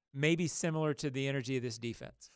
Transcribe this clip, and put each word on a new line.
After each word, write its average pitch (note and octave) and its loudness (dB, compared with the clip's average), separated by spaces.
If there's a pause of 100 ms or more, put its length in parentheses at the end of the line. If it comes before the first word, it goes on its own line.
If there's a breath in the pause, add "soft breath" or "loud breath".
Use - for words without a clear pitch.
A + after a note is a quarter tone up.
(160)
maybe D#3+ 4
similar D#3 0
to D3+ -2
the C3+ 0
energy C3+ 0
of A#2+ -2
this A#2 -4
defense. - -8